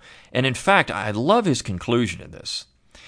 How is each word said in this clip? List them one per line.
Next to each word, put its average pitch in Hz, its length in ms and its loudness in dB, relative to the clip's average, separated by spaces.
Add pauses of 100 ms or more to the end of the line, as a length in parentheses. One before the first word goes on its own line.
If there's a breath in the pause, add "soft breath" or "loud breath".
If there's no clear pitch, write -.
(320 loud breath)
And 127 140 0
in 131 80 0
fact, 190 380 2
I 104 200 -4
love 180 340 2
his 139 160 0
conclusion 104 600 -2
in - 100 -18
this. - 360 -12 (400 loud breath)